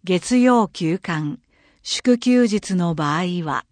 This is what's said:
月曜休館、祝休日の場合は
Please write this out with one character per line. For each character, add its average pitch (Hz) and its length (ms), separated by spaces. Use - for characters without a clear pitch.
月 185 360
曜 247 280
休 165 320
館、 156 400
祝 - 360
休 247 280
日 202 280
の 170 220
場 151 200
合 175 280
は 143 280